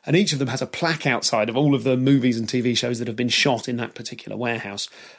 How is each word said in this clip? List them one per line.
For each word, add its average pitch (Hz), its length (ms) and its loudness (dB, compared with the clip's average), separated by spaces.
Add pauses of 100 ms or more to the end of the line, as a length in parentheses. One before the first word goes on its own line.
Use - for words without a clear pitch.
and 131 100 0
each 190 200 2
of 139 40 -2
them 131 100 -2
has 131 120 -4
a - 60 -2
plaque 160 400 -4
outside 113 420 2
of 117 80 -4
all 143 180 4
of 120 100 0
the 131 120 2
movies 127 420 4
and 113 100 -4
T 127 120 0
V 117 140 0
shows 120 240 -2
that 117 100 -6
have 110 80 -6
been 120 140 -2
shot 120 360 0
in 120 120 -4
that 120 160 -8
particular 110 420 -12
warehouse. 110 500 -4 (320)